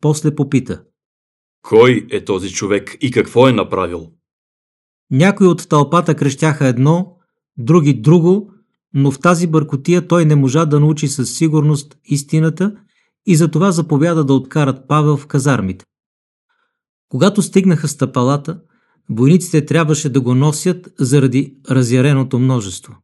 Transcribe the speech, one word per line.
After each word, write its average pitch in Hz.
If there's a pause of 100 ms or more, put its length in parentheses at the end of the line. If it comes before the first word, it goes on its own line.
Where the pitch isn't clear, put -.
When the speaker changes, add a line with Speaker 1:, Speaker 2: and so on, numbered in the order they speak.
Speaker 1:
После 151
попита: 139 (800)
Speaker 2:
"Кой 113
е 95
този 95
човек 101
и 147
какво 127
е 131
направил?" 90 (1000)
Speaker 1:
Някои 196
от 165
тълпата 160
крещяха 147
едно, 143 (420)
други 147
друго, 170 (420)
но 139
в 131
тази 175
бъркотия 160
той 170
не 151
можа 139
да 147
научи 147
със 131
сигурност 151
истината 160 (500)
и 180
затова 170
заповяда 160
да 139
откарат 135
Павел 151
в 143
казармите. 113 (1200)
Когато 196
стигнаха 180
стъпалата, 139 (500)
войниците 143
трябваше 151
да 131
го 123
носят 151
заради 139 (140)
разяреното 131
множество. 120